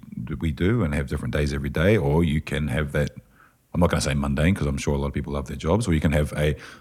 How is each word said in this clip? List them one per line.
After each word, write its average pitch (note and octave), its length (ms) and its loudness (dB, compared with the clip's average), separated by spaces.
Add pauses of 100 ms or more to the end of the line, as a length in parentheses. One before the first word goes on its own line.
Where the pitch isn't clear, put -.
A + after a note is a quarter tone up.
(400)
we D#2+ 120 -2
do G2+ 320 0
and D2 100 0
have C#2+ 140 -2
different B1+ 260 -4
days D2 180 0
every C#2+ 200 -4
day, F2 260 4
or D#2 260 2
you D2+ 180 2
can D2 260 -4
have D2 240 -2
that, D2 180 0 (640)
I'm - 80 -2
not E2+ 80 6
gonna D#2+ 120 2
say D2+ 120 0
mundane C#2+ 400 2
'cause D2 140 0
I'm C#2 100 -2
sure D2 160 -2
a C#2 60 0
lot C#2+ 80 -2
of C#2 60 -6
people C#2+ 200 -4
love C#2+ 140 -4
their C#2+ 100 -8
jobs, F#2+ 300 0
or F2 80 2
you D#2 40 2
can D#2 120 2
have D2+ 220 2
a, D2+ 220 0 (260)